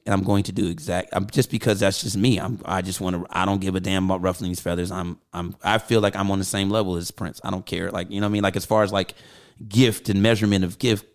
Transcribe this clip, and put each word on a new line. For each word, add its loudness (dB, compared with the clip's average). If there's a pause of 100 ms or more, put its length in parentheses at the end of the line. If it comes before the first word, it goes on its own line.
and 0
I'm 2
going 2
to -6
do 0
exact. -4
I'm, -2
just 0
because 0
that's 2
just -4
me. 4
I'm, -6
I -2
just -6
wanna, -2
I 0
don't 2
give -2
a 0
damn 0
about 0
ruffling -2
these -6
feathers. -2
I'm, -6 (140)
I'm, -6
I 2
feel 2
like 2
I'm 0
on 0
the -2
same -2
level 0
as -6
Prince. -10
I -6
don't -6
care. -4
Like, -6
you -4
know 0
what 0
I 0
mean? 0
Like, 0
as -4
far 4
as, 0
like, -2 (520)
gift 4
and 4
measurement 4
of -4
gift, 0